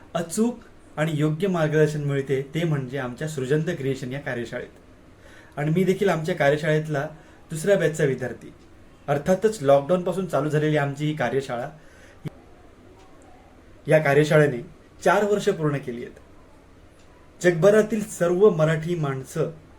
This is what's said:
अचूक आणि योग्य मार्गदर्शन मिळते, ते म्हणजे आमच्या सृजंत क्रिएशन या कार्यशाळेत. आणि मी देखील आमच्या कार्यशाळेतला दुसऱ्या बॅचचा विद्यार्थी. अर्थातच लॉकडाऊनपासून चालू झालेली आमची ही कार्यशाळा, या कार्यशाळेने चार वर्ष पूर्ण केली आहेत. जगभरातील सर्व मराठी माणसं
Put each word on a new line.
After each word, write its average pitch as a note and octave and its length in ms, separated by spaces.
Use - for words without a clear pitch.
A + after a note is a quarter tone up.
अचूक G#3+ 460
आणि D#3+ 180
योग्य D3+ 320
मार्गदर्शन D3+ 560
मिळते, C#3 380
ते D#3 220
म्हणजे C#3 340
आमच्या B2 300
सृजंत D#3 500
क्रिएशन C3 340
या C#3 80
कार्यशाळेत. B2 600
आणि D3 140
मी F#3 120
देखील F#3+ 260
आमच्या D#3+ 260
कार्यशाळेतला D3+ 720
दुसऱ्या F#3+ 260
बॅचचा D#3+ 260
विद्यार्थी. B2 500
अर्थातच F#3 540
लॉकडाऊनपासून F3 640
चालू D3 240
झालेली D3+ 280
आमची C#3+ 280
ही D3+ 100
कार्यशाळा, C3 540
या D#3 120
कार्यशाळेने D3 580
चार F#3+ 200
वर्ष G3+ 260
पूर्ण D#3 280
केली A#2+ 280
आहेत. - 140
जगभरातील G3+ 600
सर्व F3+ 460
मराठी D#3+ 460
माणसं C#3 560